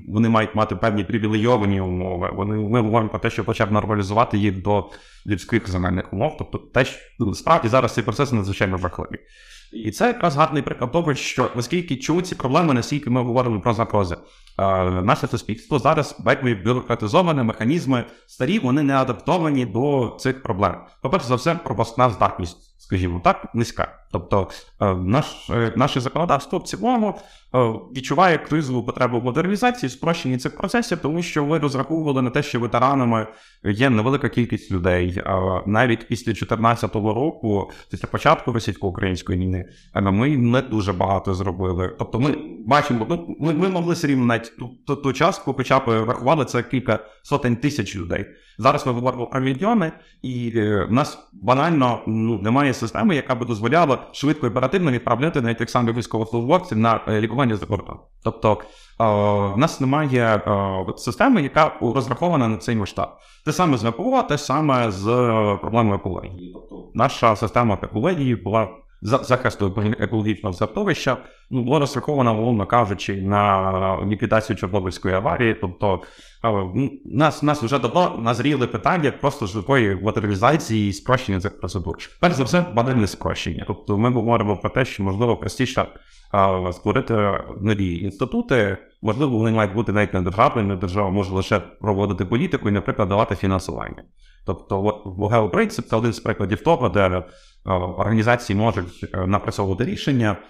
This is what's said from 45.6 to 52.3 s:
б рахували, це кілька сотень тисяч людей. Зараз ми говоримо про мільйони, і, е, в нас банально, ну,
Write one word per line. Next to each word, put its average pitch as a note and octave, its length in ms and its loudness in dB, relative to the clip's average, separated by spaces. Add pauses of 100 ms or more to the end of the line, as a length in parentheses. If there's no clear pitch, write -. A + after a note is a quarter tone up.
б C3 80 -2
рахували, A#2+ 580 2
це A#2+ 180 -2
кілька A#2 360 0 (240)
сотень B2+ 320 0
тисяч C3+ 400 -2
людей. F2+ 300 -4 (320)
Зараз C3+ 300 2
ми B2 60 2
говоримо B2 340 -2
про C3 140 -2
мільйони, D#3+ 500 0 (300)
і, A#2+ 340 -6
е, G#2 340 2
в - 20 -4
нас C#3+ 420 -2
банально, C3 760 2
ну, A2 340 0